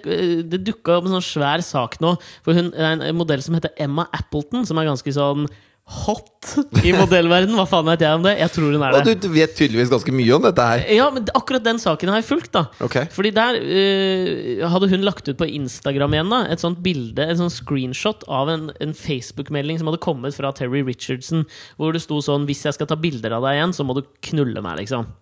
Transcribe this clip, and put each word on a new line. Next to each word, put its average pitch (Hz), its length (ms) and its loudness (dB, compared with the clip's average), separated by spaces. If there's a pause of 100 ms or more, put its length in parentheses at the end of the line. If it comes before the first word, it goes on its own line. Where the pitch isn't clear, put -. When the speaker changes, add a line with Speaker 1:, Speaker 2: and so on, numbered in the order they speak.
Speaker 1:
det, 180 120 -2 (360)
det 190 160 -4
dukket 170 300 0
opp 180 100 -2
en 190 80 0
sånn 180 160 -4
svær 151 320 0
sak 123 320 -2
nå, 170 160 2 (320)
for 165 80 4
hun 175 240 2
er 160 160 2 (160)
en 165 80 0
modell 156 240 0
som 165 160 -2
heter 156 180 -4
Emma 147 380 -2
Appleton, 151 560 -4
som 156 80 -2
er 160 80 0
ganske 143 320 -2
sånn 143 300 0 (400)
hot - 640 -6 (340)
i 175 80 6
modellverden. 180 640 4
Hva 190 80 4
faen 165 240 2
vet 165 160 2
jeg 151 140 4
om 165 80 0
det? 202 100 4
Jeg 156 160 0
tror 147 220 2
hun 151 100 2
er 131 80 2
Speaker 2:
Og 139 140 6
Speaker 1:
det. 226 60 6 (100)
Speaker 2:
du, - 20 -
du 180 80 -2
vet 156 240 4
tydeligvis 123 320 4
ganske 127 240 2
mye 123 240 6
om 165 80 2
dette 175 240 4
her. 117 140 2 (100)
Speaker 1:
Ja, 240 160 6
men 269 240 -2
akkurat 254 320 0
den 226 160 0
saken 175 320 0
har 214 80 2
jeg 226 80 -4
fulgt, - 240 -2
da. 170 140 2 (180)
Speaker 2:
Ok. - 140 -2 (160)
Speaker 1:
Fordi 202 180 0
der, 233 240 2
eh, 180 1120 0
hadde 185 240 4
hun 190 140 2
lagt 190 240 -2
ut 131 100 -6
på 165 80 0
Instagram 143 640 -2
igjen, 156 160 0
da, 240 140 2 (100)
et 165 80 -2
sånt 175 240 -4
bilde, 139 400 -2
en 165 160 0
sånn 175 140 0
screenshot 135 720 -4
av 143 240 0
en, 156 140 -6 (180)
en 151 80 -4
Facebook-melding 147 880 -6
som 160 80 -2
hadde 165 160 -2
kommet 139 320 -4
fra 135 160 -4
Terry 135 320 -4
Richardson, 131 640 -4 (340)
hvor 160 160 0
det 160 80 -6
sto 147 160 -2
sånn, 143 240 0
«Hvis 143 240 -4
jeg 143 80 -4
skal - 160 -4
ta 156 80 -2
bilder 117 400 -2
av 131 80 0
deg 139 80 2
igjen, 165 160 2
så 151 160 -4
må 127 80 -2
du 139 80 -2 (240)
knulle 139 320 0
meg», 87 240 -8
liksom. 117 240 -6 (140)